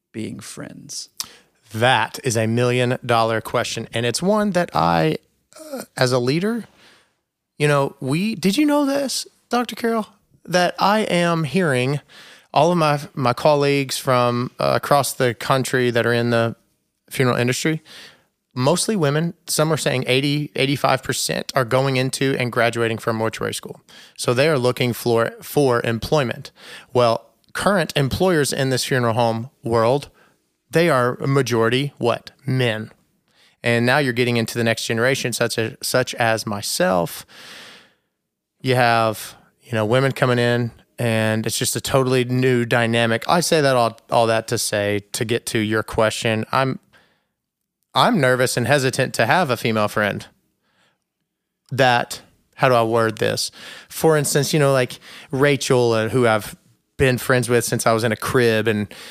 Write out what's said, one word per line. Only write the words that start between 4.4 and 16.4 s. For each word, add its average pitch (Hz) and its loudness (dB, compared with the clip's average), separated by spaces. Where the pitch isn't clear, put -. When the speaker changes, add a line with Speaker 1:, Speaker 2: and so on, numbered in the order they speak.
Speaker 2:
that 175 -2
I, 165 2
uh, 294 -12
as 127 0
a 131 2
leader, 175 -2
you 147 2
know, 143 0
we, 170 -4
did 190 0
you 302 4
know 294 2
this, 277 -2
Doctor 240 -2
Carroll, 226 -2
that 175 2
I 202 4
am 170 0
hearing 143 0
all 156 4
of 180 2
my, 151 2
my 123 0
colleagues 143 2
from, 123 0
uh, - 0
across 135 0
the 123 0
country 127 0
that 117 0
are 120 2
in 120 0
the 117 0